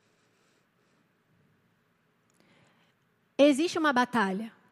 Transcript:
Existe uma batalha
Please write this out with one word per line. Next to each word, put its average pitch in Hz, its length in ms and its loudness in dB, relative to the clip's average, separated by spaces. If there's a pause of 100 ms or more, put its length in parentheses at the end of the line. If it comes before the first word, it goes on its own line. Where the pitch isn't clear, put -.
(3500)
Existe 294 400 2
uma 311 140 0
batalha 226 600 -4 (200)